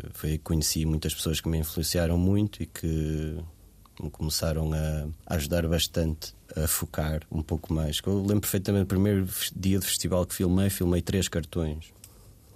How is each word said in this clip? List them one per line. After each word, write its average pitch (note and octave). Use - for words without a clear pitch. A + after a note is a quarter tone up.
foi -
aí D#2
que -
conheci D#2+
muitas D#2
pessoas D#2+
que E2
me E2
influenciaram E2
muito G2
e D#2
que D#2
me D#2
começaram D#2
a, D#2
a -
ajudar E2
bastante D#2+
a D#2
focar D#2
um D#2+
pouco D#2+
mais. D#2
Eu G2
lembro G2+
perfeitamente G2
do F#2+
primeiro G2
fes-, -
dia F#2+
de F#2
festival F2+
que -
filmei, F#2+
filmei F2+
três F#2+
cartões, D#2+